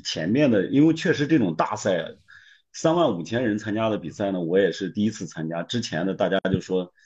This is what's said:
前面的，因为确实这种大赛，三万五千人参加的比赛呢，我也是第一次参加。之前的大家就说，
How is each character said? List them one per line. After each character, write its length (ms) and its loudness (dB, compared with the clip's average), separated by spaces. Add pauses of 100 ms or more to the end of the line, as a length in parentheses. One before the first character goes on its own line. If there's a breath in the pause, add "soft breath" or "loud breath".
前 240 -4
面 220 4
的， 160 2
因 200 4
为 60 4
确 200 0
实 140 0
这 120 4
种 160 2
大 220 -2
赛， 400 -2 (560 loud breath)
三 220 2
万 220 2
五 60 -8
千 220 -4
人 120 0
参 180 -6
加 140 0
的 80 0
比 140 -8
赛 220 -2
呢， 80 -2
我 180 2
也 140 4
是 180 -6
第 140 0
一 60 2
次 160 -10
参 220 -8
加。 140 -4
之 180 -4
前 240 -4
的 100 0
大 140 0
家 100 2 (120)
就 100 0
说， 320 -4 (140)